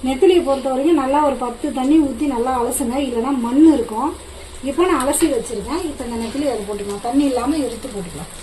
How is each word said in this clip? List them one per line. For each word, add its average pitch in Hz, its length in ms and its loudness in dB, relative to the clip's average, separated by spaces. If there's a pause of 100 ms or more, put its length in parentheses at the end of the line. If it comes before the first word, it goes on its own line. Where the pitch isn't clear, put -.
நெத்திலியை 339 400 4
பொறுத்த 269 260 0
வரைக்கும் 277 300 4
நல்லா 269 260 2
ஒரு 262 160 0
பத்து 240 220 -6 (120)
தண்ணி 269 180 4 (100)
ஊத்தி 262 200 -2 (100)
நல்லா 247 240 0
அலசுங்க, 247 360 -2 (120)
இல்லைன்னா 233 240 -2 (140)
மண் 277 280 6
இருக்கும். 233 360 -2 (600)
இப்போ 330 200 0
நான் 277 140 2
அலசி 285 320 0
வச்சிருக்கேன். 233 540 -6
இப்போ - 180 -10
இந்த 233 160 -6
நெத்திலி 277 300 -2
அதை 208 160 -6
போட்டுக்கலாம், 202 400 -6
தண்ணி 285 220 2
இல்லாம 247 240 -2 (100)
எடுத்து 233 280 -8
போட்டுக்கலாம். 170 380 -10 (100)